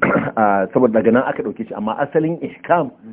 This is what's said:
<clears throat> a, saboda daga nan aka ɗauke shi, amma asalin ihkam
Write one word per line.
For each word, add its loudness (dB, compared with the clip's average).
<clears throat> 0
a, 2
saboda 2
daga 4
nan 4
aka -4
ɗauke -8
shi, -10
amma -6
asalin -2
ihkam -2